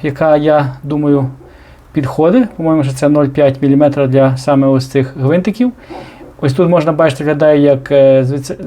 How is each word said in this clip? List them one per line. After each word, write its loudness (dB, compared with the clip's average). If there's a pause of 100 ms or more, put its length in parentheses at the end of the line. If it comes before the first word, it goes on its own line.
яка, 0
я 0 (100)
думаю, -2 (600)
підходить. 0
По-моєму, -2
що -4
це -2
нуль 2
п'ять 0
міліметра 2
для 2
саме 0
ось 0
цих -4
гвинтиків. -2 (680)
Ось -2
тут 0
можна 0
бачити, -2
виглядає 2
як, 2
е, 4
звідси, -6 (100)